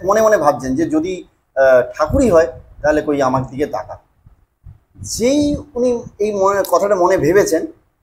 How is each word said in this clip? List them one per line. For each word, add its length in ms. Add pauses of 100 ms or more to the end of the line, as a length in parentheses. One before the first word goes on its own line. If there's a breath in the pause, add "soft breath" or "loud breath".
মনে 180
মনে 140
ভাবছেন 400
যে, 140
"যদি, 340 (320)
আহ, 260 (120)
ঠাকুরই 360
হয়, 160 (360)
তাহলে 200
কই 200
আমার 240
দিকে 200
তাকা।" 320 (960)
যেই 600 (180)
উনি 280 (160)
এই 160
মনে, 340
কথাটা 260
মনে 220
ভেবেছেন, 500 (360)